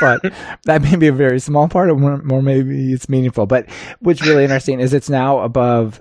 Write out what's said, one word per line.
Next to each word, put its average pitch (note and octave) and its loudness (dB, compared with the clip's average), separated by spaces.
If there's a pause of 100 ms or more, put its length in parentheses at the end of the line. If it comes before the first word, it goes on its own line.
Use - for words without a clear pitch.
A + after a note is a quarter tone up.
But B2+ 2 (420)
that D#3 2
may D3+ 2
be D#3 4
a C#3+ 2
very C3 2
small D3 0
part, F3+ 0
or D#3 4
more, C#3 0
more C3+ 0
maybe C3+ 0
it's B2+ -6
meaningful. B2+ 0
But B2+ 0 (320)
what's D3+ 0
really D3 4
interesting C3+ -2
is C3 0
it's C#3+ -2
now C3+ 0
above A#2 0